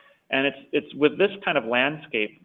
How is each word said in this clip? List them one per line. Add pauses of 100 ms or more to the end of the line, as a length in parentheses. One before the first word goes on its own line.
(300)
And
it's, (160)
it's
with
this (140)
kind
of
landscape